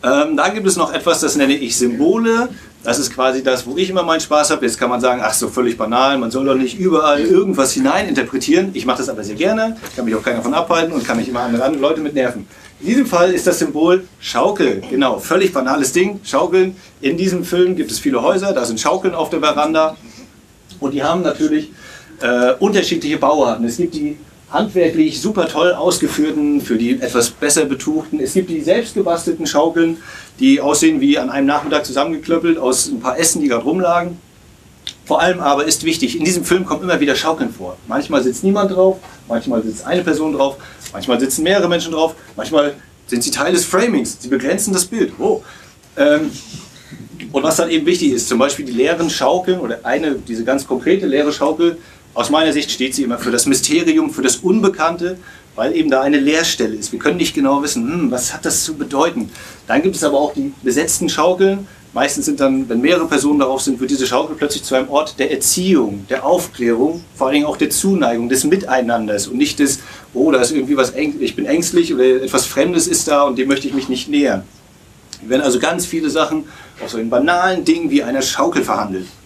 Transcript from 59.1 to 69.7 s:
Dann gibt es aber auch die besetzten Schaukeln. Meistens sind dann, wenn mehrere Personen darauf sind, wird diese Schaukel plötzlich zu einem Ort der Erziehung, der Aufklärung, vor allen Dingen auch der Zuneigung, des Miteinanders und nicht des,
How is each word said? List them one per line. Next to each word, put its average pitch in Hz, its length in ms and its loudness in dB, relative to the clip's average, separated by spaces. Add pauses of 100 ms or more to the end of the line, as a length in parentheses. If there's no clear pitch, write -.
Dann 139 160 2
gibt 185 140 0
es - 60 -4
aber 143 160 2
auch 151 140 0
die 139 200 -4 (100)
besetzten 143 480 0
Schaukeln. 190 580 2 (240)
Meistens 143 320 -2
sind 143 160 -2
dann, 131 300 2
wenn 117 100 0
mehrere 165 260 2
Personen 147 320 2
darauf 131 220 0
sind, 127 200 -2
wird 127 100 -2
diese 131 160 0
Schaukel 143 300 0
plötzlich 143 260 -4
zu - 120 -4
einem 131 140 2
Ort 147 300 -2
der 143 120 0
Erziehung, 131 760 0
der 120 160 -4
Aufklärung, 135 800 0 (120)
vor 135 120 -2
allen 135 80 0
Dingen 147 120 2
auch 147 120 -4
der - 120 0
Zuneigung, 120 600 0
des 131 140 0
Miteinanders 120 840 0
und 120 100 -6
nicht 147 220 0
des, 143 220 0 (340)